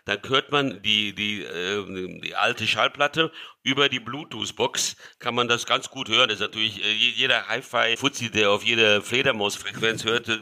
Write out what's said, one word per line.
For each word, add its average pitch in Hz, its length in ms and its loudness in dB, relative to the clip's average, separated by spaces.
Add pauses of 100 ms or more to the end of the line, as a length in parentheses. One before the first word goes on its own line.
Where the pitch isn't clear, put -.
dann 104 200 -2
hört 135 260 0
man 135 300 0
die, 104 320 0
die, 104 300 -4
äh, 92 800 -6
die 82 140 -8
alte 110 300 0
Schallplatte 139 640 0 (320)
über 135 260 4
die 127 100 -4
Bluetooth-Box, 117 960 -4 (240)
kann 120 160 -2
man 120 120 2
das 117 200 0
ganz 131 240 0
gut 131 180 -8
hören. 117 200 6
Das 107 100 0
ist - 20 -2
natürlich, 107 420 -4
äh, 104 80 2
je-, 113 240 2
jeder 117 320 0
Hi-Fi-Fuzzi, 117 840 -2
der 104 180 4
auf 101 140 2
jede 104 400 4
Fledermaus-Frequenz 110 1000 -2
hört, 117 240 0 (140)